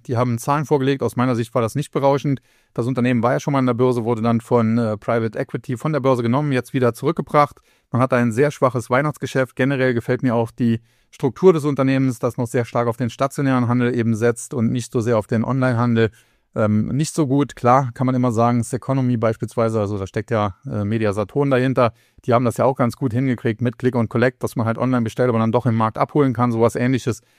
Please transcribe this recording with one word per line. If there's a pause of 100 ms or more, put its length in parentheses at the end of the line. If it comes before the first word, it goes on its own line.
Die
haben
Zahlen
vorgelegt.
Aus
meiner
Sicht
war
das
nicht
berauschend. (340)
Das
Unternehmen
war
ja
schon
mal
an
der
Börse,
wurde
dann
von,
äh,
Private
Equity
von
der
Börse
genommen,
jetzt
wieder
zurückgebracht. (340)
Man
hat
ein
sehr
schwaches
Weihnachtsgeschäft.
Generell
gefällt
mir
auch
die (300)
Struktur
des
Unternehmens,
das
noch
sehr
stark
auf
den
stationären
Handel
eben
setzt
und
nicht
so
sehr
auf
den
Onlinehandel. (460)
Ähm,
nicht
so
gut.
Klar,
kann
man
immer
sagen,
Seconomy
beispielsweise,
also
da
steckt
ja, (120)
äh,
Media
Saturn
dahinter. (320)
Die
haben
das
ja
auch
ganz
gut
hingekriegt
mit
Click
und
Collect,
dass
man
halt
online
bestellt,
aber
dann
doch
im
Markt
abholen
kann.
Sowas
Ähnliches (180)